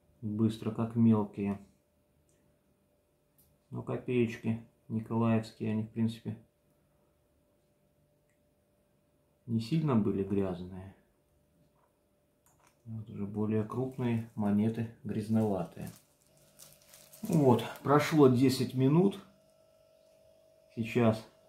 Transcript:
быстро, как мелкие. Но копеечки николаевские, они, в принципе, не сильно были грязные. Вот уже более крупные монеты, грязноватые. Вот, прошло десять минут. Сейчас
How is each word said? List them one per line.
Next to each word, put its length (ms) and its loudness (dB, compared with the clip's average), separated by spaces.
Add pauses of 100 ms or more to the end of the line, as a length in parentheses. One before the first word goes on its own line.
(200)
быстро, 500 -2
как 260 -4
мелкие. 640 2 (2000)
Но 120 -10
копеечки 800 -2 (260)
николаевские, 840 -2
они, 120 -4
в 60 -12
принципе, 460 -4 (3000)
не 140 -2
сильно 360 0
были 260 2
грязные. 720 -4 (1900)
Вот 240 -12
уже 180 -8
более 380 -2
крупные 680 -4
монеты, 600 0 (100)
грязноватые. 840 -2 (1300)
Вот, 420 4 (180)
прошло 460 6
десять 460 2
минут. 440 4 (1600)
Сейчас 520 0 (220)